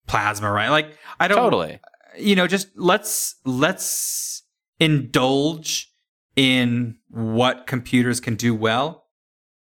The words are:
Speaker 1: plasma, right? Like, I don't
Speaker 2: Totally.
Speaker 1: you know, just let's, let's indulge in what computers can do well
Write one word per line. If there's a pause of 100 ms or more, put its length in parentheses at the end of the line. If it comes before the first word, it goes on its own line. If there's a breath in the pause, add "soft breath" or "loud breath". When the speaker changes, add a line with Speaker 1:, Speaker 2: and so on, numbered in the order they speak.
Speaker 1:
plasma,
right?
Like, (220 loud breath)
I
don't
Speaker 2:
Totally. (400)
Speaker 1:
you
know,
just
let's,
let's (380)
indulge (440)
in (100)
what
computers
can
do
well (720)